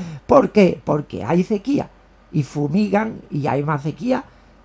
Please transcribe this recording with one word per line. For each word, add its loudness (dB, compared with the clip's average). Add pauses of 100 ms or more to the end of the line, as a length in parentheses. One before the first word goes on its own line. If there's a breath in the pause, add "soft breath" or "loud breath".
(280 loud breath)
¿Por 6
qué? 4
Porque -4
hay 2
sequía -2 (420)
y 0
fumigan -2
y -4
hay 0
más -2
sequía, -4 (420 soft breath)